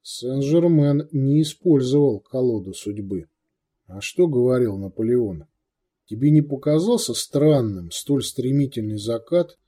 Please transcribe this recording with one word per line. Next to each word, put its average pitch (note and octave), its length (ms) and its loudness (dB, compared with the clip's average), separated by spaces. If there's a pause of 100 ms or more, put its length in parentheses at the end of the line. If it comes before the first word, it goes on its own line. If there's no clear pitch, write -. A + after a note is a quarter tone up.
Сен-Жермен C#3+ 1120 2
не C#3+ 300 2
использовал C#3 800 2
колоду A2 520 -4
судьбы. G2 540 -8 (600)
А F#2 140 -16
что - 280 0
говорил B2 500 0
Наполеон? G2 680 -4 (600)
Тебе C#3 240 0
не D3+ 100 6
показался D3+ 760 -2
странным A2+ 760 0
столь C#3 340 -4
стремительный B2+ 720 -4
закат A#2 720 -4